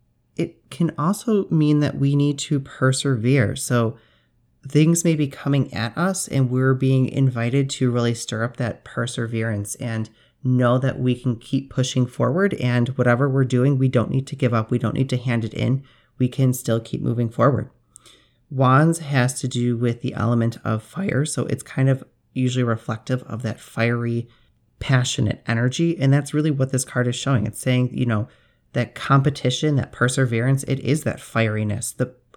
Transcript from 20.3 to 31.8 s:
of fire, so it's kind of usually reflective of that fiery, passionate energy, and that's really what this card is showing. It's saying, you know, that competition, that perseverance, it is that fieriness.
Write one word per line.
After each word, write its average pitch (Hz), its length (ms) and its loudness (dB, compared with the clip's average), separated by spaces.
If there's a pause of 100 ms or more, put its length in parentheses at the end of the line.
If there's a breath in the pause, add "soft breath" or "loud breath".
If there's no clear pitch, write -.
of 110 180 -2
fire, 151 440 -2
so 127 220 -4
it's - 140 -4
kind 131 280 0
of 131 160 0 (260)
usually 127 320 -2
reflective 117 600 -4
of 117 180 -10
that 110 180 -6
fiery, 117 680 -2 (500 soft breath)
passionate 123 680 0
energy, 131 540 0
and 135 140 4
that's 139 200 0
really 151 180 2
what 135 200 0
this 127 140 -2
card 123 220 -2
is 120 100 -2
showing. 120 280 0
It's 107 140 -6
saying, 127 340 0
you 131 120 -2
know, 113 240 -2 (420 soft breath)
that 120 240 -4
competition, 139 800 0
that - 160 -2
perseverance, 127 720 0
it 135 160 -2
is 147 240 -2
that - 160 -4
fieriness. 107 720 -2